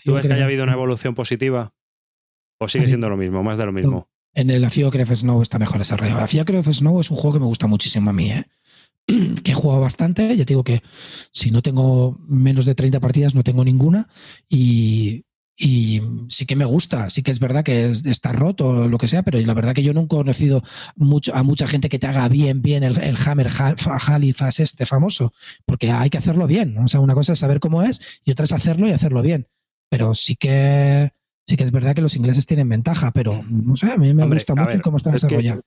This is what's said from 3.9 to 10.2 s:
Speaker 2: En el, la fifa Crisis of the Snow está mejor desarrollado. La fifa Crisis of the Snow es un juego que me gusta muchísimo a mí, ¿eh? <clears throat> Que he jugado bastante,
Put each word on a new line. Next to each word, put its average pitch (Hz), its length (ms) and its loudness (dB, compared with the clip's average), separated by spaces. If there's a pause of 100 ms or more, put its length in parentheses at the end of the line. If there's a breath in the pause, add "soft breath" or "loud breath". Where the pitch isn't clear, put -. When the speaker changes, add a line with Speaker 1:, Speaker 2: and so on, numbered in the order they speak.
Speaker 2:
En 131 160 0
el, 127 100 2
la 120 80 0
fifa 139 220 0
Crisis 127 180 0
of - 0 -
the 113 120 -2
Snow 120 200 2
está 113 160 -4
mejor 107 220 -2
desarrollado. 110 400 -2
La 110 80 -2
fifa 156 180 -2
Crisis 190 140 0
of 156 80 -2
the 151 60 2
Snow 151 260 2
es 160 100 -2
un 139 80 -4
juego 147 160 0
que 147 60 0
me 131 80 0
gusta 117 180 -2
muchísimo 104 460 0
a - 20 -2
mí, 98 180 -2
¿eh? 127 120 -4 (640 soft breath)
<clears throat> 214 380 0
Que - 80 0
he - 20 0
jugado 135 280 2
bastante, 170 560 0